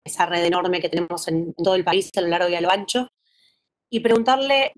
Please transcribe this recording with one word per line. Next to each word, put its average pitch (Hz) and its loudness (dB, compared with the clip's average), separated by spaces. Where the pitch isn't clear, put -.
esa - -2
red 170 -2
enorme 180 0
que 165 -4
tenemos 175 -4
en, 165 -2
en 170 -4
todo 185 4
el 185 0
país, 185 0
a 202 0
lo 175 0
largo 175 0
y 175 0
a 170 -2
lo 175 0
ancho. 208 -2
Y 226 -2
preguntarle 262 2